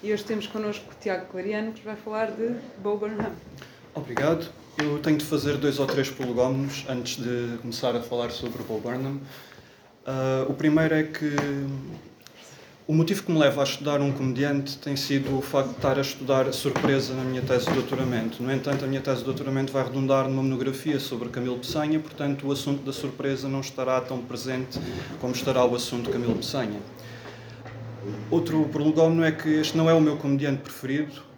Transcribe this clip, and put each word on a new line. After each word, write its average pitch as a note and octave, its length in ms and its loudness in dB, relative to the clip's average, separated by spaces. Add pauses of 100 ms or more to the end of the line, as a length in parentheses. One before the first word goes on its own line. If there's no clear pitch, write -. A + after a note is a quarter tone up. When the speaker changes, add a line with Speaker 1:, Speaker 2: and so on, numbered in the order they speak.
Speaker 1:
E G#3 80 -2
hoje G#3 140 0
temos G#3+ 220 -2
connosco G#3 440 -4
o - 100 -20
Tiago F#3 260 -2
Clariano, G#3 440 -4
que A3 60 -14
nos - 80 -18
vai G#3+ 100 -8
falar A3 300 -4
de A3+ 300 -2 (280)
Bo G#3 140 0
Burnham. G#3 340 -2 (640)
Speaker 2:
Obrigado. D#3 540 0 (280)
Eu D3 220 0
tenho D#3 180 4
de D3 60 0
fazer D3 320 0
dois C#3 240 0
ou C3+ 60 4
três C3+ 240 0
prolegómenos C3 800 0
antes B2 260 -4
de A#2+ 460 -2
começar A#2 340 -2
a A#2 60 0
falar A#2+ 300 -2
sobre A#2 320 -6
Bo A2 160 -4
Burnham. C3+ 420 -4 (840)
Ah, C3 440 0
o C#3 40 0
primeiro D#3 400 4
é D#3 100 4
que D3+ 300 -2 (1500)
o D3+ 60 2
motivo E3 300 4
que - 80 -2
me D#3+ 80 4
leva C#3 220 6
a - 20 4
estudar C#3+ 380 0
um C#3+ 100 2
comediante C#3 680 0
tem C#3+ 180 -4
sido C3+ 400 0
o C3 40 0
facto C3+ 280 0
de - 60 -8
estar C3+ 220 2
a C#3 40 2
estudar C3+ 500 2
surpresa C3+ 640 2
na C3 100 -2
minha B2+ 180 -2
tese B2+ 260 2
de - 60 2
doutoramento. B2 680 0
No C3 80 0
entanto, C3+ 320 0
a C3+ 40 -2
minha C3+ 120 0
tese C3 200 0
de - 60 -8
doutoramento C3+ 460 -2
vai C3+ 120 2
redundar C3+ 440 2
numa C3+ 160 0
monografia C3 560 0
sobre A#2+ 300 -4
Camilo B2 280 -2
Peçanha, D3+ 440 0
portanto, C#3 440 -2
o C#3 60 2
assunto C#3 320 0
da C3+ 80 -4
surpresa C3+ 560 -4
não C3+ 140 -2
estará C3 400 0
tão B2+ 160 -6
presente B2+ 600 -6 (440)
como B2+ 120 -2
estará B2+ 300 4
o B2 100 6
assunto A#2+ 340 -2
de - 40 -2
Camilo A#2+ 240 2
Peçanha. G#2 460 -4 (1500)
Outro D#3+ 360 2
prolegómeno D#3+ 580 4
é D#3+ 80 6
que D#3+ 160 -4
este D#3 300 4
não D#3+ 120 6
é E3 40 10
o D#3+ 80 8
meu D3+ 160 6
comediante C#3 440 2
preferido. C#3+ 520 -4 (240)